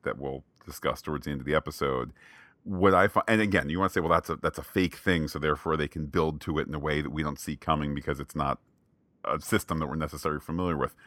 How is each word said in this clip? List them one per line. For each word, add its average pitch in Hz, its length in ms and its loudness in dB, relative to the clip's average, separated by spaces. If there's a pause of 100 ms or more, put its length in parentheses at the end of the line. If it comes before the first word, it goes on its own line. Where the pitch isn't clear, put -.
that - 160 -4
we'll 67 240 -6 (240)
discuss - 340 -4
towards 73 240 -4
the 76 60 -4
end 69 100 -4
of 64 60 -12
the 73 80 2
episode. 67 580 -2 (520)
What 95 300 6
I 92 120 8
fi-, - 220 2
and 110 120 4
again, 95 280 2
you 82 100 -2
wanna 95 120 2
say, 92 100 0
"Well, 82 100 2
that's 82 200 4
a, 78 60 -4
that's - 220 -2
a - 60 -8
fake 92 320 0
thing, 82 320 2
so - 100 -8
therefore 76 380 0
they 76 100 0
can 78 200 -6
build 78 360 0
to 78 160 -2
it 76 80 -2
in 76 80 -6
a 76 40 -4
way 76 240 0
that 69 80 -6
we 76 120 -4
don't 73 160 -4
see 76 180 -6
coming 73 380 0
because 71 240 -4
it's 71 160 -12
not 71 240 -2 (640)
a - 160 -2
system 90 380 0
that 78 80 -2
we're 65 80 -6
necessarily 76 460 -4
familiar 85 360 -2
with." 65 200 -4 (100)